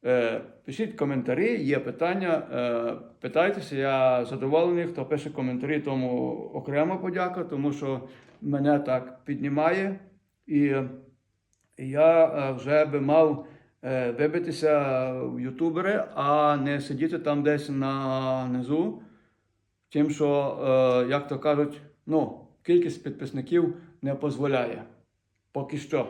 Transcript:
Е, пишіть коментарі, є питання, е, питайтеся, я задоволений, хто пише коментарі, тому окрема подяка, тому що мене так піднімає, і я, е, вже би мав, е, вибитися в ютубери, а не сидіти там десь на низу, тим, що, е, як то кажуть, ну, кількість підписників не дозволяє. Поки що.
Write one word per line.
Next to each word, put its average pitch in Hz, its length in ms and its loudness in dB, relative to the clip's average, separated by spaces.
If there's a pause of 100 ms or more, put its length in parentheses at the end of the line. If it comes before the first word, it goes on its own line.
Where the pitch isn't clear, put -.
Е, 117 360 0 (240)
пишіть 202 300 -6
коментарі, 143 680 0
є 139 160 2
питання, 170 640 -2 (100)
е, 117 420 -2 (240)
питайтеся, 160 560 0
я 131 500 2
задоволений, 156 640 0
хто 151 180 -6
пише 147 240 -4
коментарі, 135 500 -2
тому 127 520 -2 (220)
окрема 147 440 -2
подяка, 180 460 -4
тому 143 300 -2
що 135 280 -4 (400)
мене 143 380 2
так 127 460 -4
піднімає, 160 760 0 (480)
і 143 280 2 (1000)
я, 156 480 6
е, 139 280 0
вже 143 320 2
би 143 160 -2
мав, 147 460 4 (360)
е, 127 280 -2
вибитися 147 1040 0
в 127 260 -6
ютубери, 165 640 -2 (120)
а 147 420 4
не 143 240 0
сидіти 156 380 -4
там 147 240 0
десь 147 260 0
на 131 800 -2
низу, 139 540 -2 (880)
тим, 147 200 2
що, 143 480 0 (480)
е, 123 40 -4
як 143 180 0
то 139 120 -4
кажуть, 147 420 0 (240)
ну, - 420 -2 (160)
кількість 170 400 2
підписників 147 720 -2 (260)
не 139 120 -2
дозволяє. 127 680 -2 (680)
Поки 139 260 -8
що. 131 320 -2